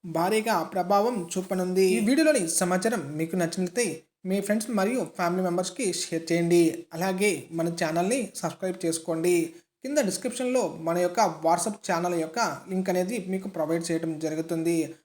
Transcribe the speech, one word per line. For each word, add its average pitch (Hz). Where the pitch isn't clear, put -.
భారీగా 185
ప్రభావం 196
చూపనుంది. 185
ఈ 208
వీడియోలోని 277
సమాచారం 185
మీకు 165
నచ్చినట్లయితే 180
మీ 190
ఫ్రెండ్స్ 214
మరియు 220
ఫ్యామిలీ 180
మెంబర్స్‌కి 180
షేర్ 165
చేయండి. 170
అలాగే 185
మన 165
ఛానల్ని 175
సబ్స్క్రైబ్ 180
చేసుకోండి. 165
కింద 285
డిస్క్రిప్షన్లో 247
మన 165
యొక్క 180
WhatsApp 170
ఛానల్ 175
యొక్క 160
లింక్ 190
అనేది 180
మీకు 190
ప్రొవైడ్ 165
చేయడం 160
జరుగుతుంది. 165